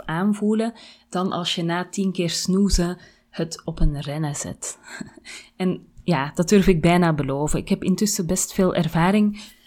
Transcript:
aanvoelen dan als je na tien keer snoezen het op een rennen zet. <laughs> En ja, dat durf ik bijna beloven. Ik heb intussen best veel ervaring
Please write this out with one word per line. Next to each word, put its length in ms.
aanvoelen 680
dan 220
als 240
je 80
na 260
tien 220
keer 180
snoezen 680
het 360
op 140
een 200
rennen 360
zet. 440
<laughs> 420
En 300
ja, 320
dat 140
durf 180
ik 140
bijna 320
beloven. 460
Ik 100
heb 140
intussen 440
best 260
veel 220
ervaring 680